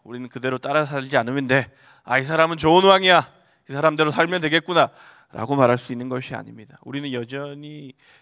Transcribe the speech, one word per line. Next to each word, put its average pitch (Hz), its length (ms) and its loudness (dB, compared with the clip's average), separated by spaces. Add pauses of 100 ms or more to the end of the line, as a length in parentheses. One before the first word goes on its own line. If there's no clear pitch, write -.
우리는 123 240 -14
그대로 127 300 -6
따라 143 260 -2
살지 139 320 -6
않으면 127 320 -2
돼. 131 240 0 (320)
아, 127 140 0
이 135 60 -2
사람은 160 340 2
좋은 165 260 4
왕이야, 190 480 4 (360)
이 135 40 -12
사람대로 151 380 0
살면 170 320 -2
되겠구나" 156 480 0 (420)
라고 123 240 -6
말할 123 220 4
수 127 140 -12
있는 123 180 -10
것이 127 240 -10
아닙니다. 110 480 -18
우리는 139 300 -10
여전히 143 840 -12 (260)